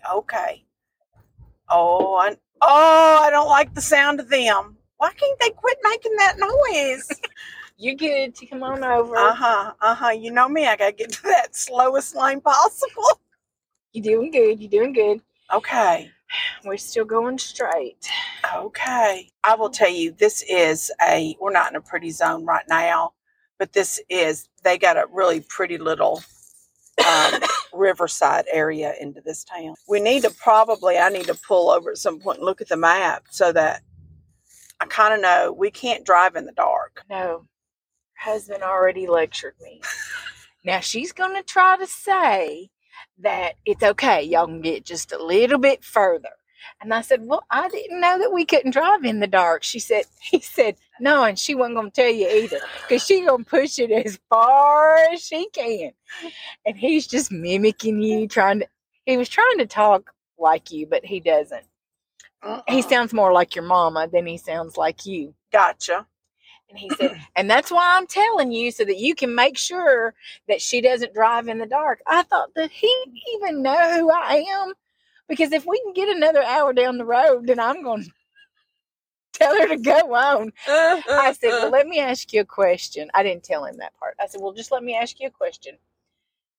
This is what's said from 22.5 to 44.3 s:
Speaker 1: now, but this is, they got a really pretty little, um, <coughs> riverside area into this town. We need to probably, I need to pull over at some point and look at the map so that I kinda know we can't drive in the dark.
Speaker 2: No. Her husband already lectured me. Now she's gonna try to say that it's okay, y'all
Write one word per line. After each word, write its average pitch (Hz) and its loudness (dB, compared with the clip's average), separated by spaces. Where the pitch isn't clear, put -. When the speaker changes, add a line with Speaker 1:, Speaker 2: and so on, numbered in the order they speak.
Speaker 1:
now, 165 0
but 190 -6
this - -2
is, 160 -2
they 180 2
got 175 2
a - 0
really 175 0
pretty 170 -8
little, 160 -2
um, 311 2
<coughs> - -12
riverside 175 0
area 156 -2
into 143 -14
this 156 -14
town. 165 -16
We 208 0
need 240 0
to - 0
probably, 220 2
I 175 4
need 185 -8
to - -2
pull 175 2
over 170 0
at - -12
some 165 -6
point 190 -6
and 151 -6
look 190 -4
at - -12
the 175 -4
map 170 0
so 175 2
that 156 0
I - -8
kinda 214 0
know 175 2
we 190 -4
can't - -6
drive 185 4
in 160 -8
the - -20
dark. - -4
Speaker 2:
No. 180 -8
Her - -10
husband 202 -10
already 185 0
lectured 160 -2
me. - -20
Now 180 -2
she's 254 -8
gonna 381 -6
try 370 4
to 381 -6
say 196 -2
that 185 -4
it's - -2
okay, 208 2
y'all 165 0